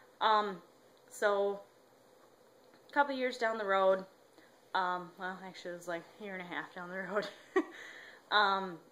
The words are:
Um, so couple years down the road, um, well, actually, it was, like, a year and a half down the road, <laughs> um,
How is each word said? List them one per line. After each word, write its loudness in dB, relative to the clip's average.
Um, 4
so 2
couple 2
years -2
down -2
the -4
road, 4
um, -2
well, -6
actually, -12
it -10
was, -14
like, -6
a -16
year -10
and -10
a -12
half -10
down -10
the -10
road, -4
<laughs> -4
um, 2